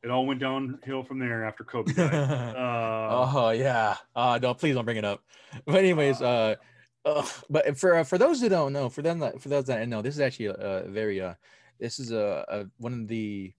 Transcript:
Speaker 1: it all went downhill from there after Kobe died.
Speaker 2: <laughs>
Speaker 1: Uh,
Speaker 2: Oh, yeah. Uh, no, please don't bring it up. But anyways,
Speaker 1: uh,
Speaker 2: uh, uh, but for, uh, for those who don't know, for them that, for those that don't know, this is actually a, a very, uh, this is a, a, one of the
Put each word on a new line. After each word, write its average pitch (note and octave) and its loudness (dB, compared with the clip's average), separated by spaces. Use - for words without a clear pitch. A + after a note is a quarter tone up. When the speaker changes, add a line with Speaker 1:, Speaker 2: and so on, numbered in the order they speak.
Speaker 1:
it A#2+ -8
all B2+ 2
went C3+ -2
downhill C3+ -4
from C3 -10
there A#2 -2
after A2 -8
Kobe A#2+ -4
died. D#3+ 2
Speaker 2:
<laughs> C3 -2
Speaker 1:
Uh, A#2 0
Speaker 2:
Oh, A#2+ 4
yeah. A2+ 2
Uh, A#2+ 2
no, B2 2
please D3 0
don't A#2+ 0
bring A#2 -2
it G#2+ -2
up. G2+ -4
But D3+ 2
anyways, D#3 4
Speaker 1:
uh, A2+ 2
Speaker 2:
uh, D3+ 2
uh, D3 2
but C#3+ 2
for, F3+ 6
uh, E3 4
for F#3 0
those C4+ 6
who A#3+ 2
don't D#3+ 2
know, C#3 -2
for C3+ -8
them E3 0
that, C3 -4
for C#3+ -12
those C#3 2
that B2+ -2
don't A#2 -4
know, A2 -4
this C3+ -4
is D3 -2
actually B2 -2
a, G2+ -4
a G2 -4
very, G2+ -2
uh, F#2 -6
this A#2 -6
is A#2 -8
a, G#2 -2
a, G2+ -6
one A#2+ -8
of A2+ -8
the G#2 -6